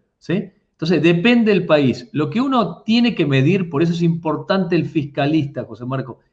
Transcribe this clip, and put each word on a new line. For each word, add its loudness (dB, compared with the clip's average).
¿sí? -4
Entonces, 0
depende 4
del 2
país. 2
Lo -2
que -2
uno -2
tiene 0
que 0
medir, 2
por -2
eso 0
es -4
importante 0
el 0
fiscalista, -2
José -14
Marco, -8